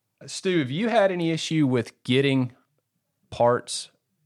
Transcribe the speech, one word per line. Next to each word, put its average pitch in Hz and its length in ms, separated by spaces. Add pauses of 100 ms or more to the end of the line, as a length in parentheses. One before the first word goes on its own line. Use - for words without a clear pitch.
(220)
Uh, 139 60
Stu, 180 320
have 123 100
you 185 180
had 208 240
any 170 200
issue 160 340
with 127 380
getting 135 480 (800)
parts, - 600 (360)